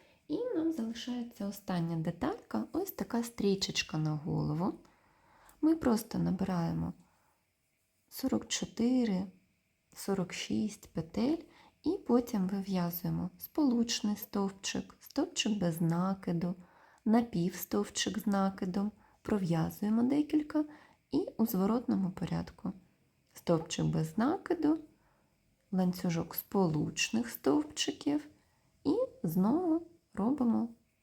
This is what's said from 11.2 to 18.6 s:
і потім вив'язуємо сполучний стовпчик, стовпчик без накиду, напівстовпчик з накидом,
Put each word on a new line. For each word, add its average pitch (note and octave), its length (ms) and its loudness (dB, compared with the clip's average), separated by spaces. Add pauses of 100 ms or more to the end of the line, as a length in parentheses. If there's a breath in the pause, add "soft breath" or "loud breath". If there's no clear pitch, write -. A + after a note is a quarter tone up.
і F#4 240 0
потім A#3 400 2
вив'язуємо F3 920 -2
сполучний A#3 760 2
стовпчик, - 840 -4
стовпчик - 600 -2
без F3 220 0
накиду, F3 760 0 (500 loud breath)
напівстовпчик G#3 1120 0
з - 80 -4
накидом, G3 640 0 (300 soft breath)